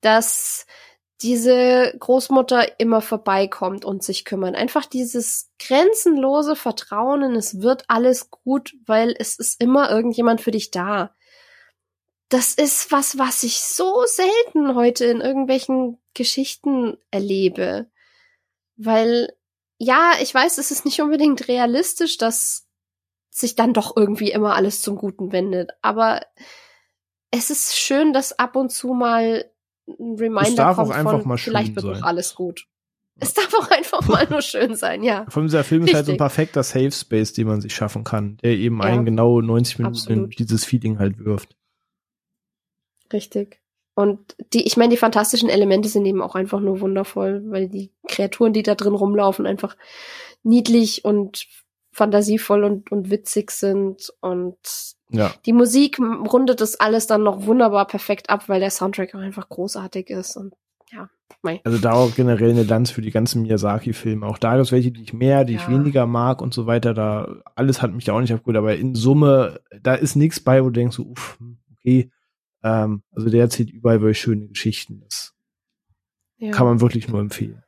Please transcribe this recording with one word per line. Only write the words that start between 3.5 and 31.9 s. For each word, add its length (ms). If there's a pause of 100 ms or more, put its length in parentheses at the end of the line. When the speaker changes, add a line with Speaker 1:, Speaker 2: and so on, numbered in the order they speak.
Speaker 1:
und 200
sich 220
kümmert. 300
Einfach 300
dieses 760
grenzenlose 960
Vertrauen 680
in 120
„Es 260
wird 280
alles 420
gut“, 420 (120)
weil 340
es 180
ist 240
immer 300
irgendjemand 480
für 120
dich 200
da. 420 (1160)
Das 240
ist 380
was, 260
was 260
ich 180
so 440
selten 680
heute 300
in 140
irgendwelchen 760 (160)
Geschichten 840 (140)
erlebe. 760 (880)
Weil, 560 (440)
ja, 340 (100)
ich 120
weiß, 240
es 140
ist 140
nicht 160
unbedingt 480
realistisch, 680
dass 480 (640)
sich 260
dann 180
doch 240
irgendwie 340
immer 240
alles 260
zum 140
Guten 380
wendet. 380 (100)
Aber 400 (1080)
es 200
ist 280
schön, 360
dass 260
ab 160
und 160
zu 220
mal 520 (420)
ein 320
Reminder 300
Speaker 2:
Es 60
darf 220
auch 60
Speaker 1:
kommt 120
Speaker 2:
einfach 260
Speaker 1:
von, 60
Speaker 2:
mal 120
schön 140
Speaker 1:
„Vielleicht 220
wird 100
Speaker 2:
sein. 160